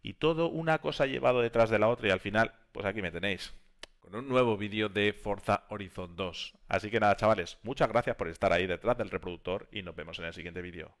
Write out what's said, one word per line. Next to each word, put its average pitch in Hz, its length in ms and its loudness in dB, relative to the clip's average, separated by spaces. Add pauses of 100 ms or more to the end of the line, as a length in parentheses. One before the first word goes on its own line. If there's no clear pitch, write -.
Y 104 140 -10
todo 165 340 0
una 160 300 0
cosa 147 260 0
ha 135 40 0
llevado 127 340 2
detrás 113 260 4
de 107 100 4
la 107 100 6
otra 120 200 2
y - 20 4
al 92 100 4
final, 107 340 0 (180)
pues 101 140 -6
aquí 101 160 -2
me 87 80 -2
tenéis. 87 420 -4 (480)
Con 90 140 -20
un 127 140 -8
nuevo 127 280 4
vídeo 107 320 -2
de 104 240 2
Forza 101 560 -2
Horizon 92 480 -10
dos. 90 380 -8 (140)
Así 101 220 -2
que 110 100 2
nada, 104 160 6
chavales, 104 460 0
muchas 120 280 -2
gracias 117 260 0
por 85 120 -4
estar 87 220 0
ahí 87 160 4
detrás 92 300 0
del 101 140 -6
reproductor 90 600 -6
y 101 120 -10
nos 87 120 -12
vemos 82 240 -12
en 87 60 -10
el 82 80 -8
siguiente 85 300 -12
vídeo. 85 380 -14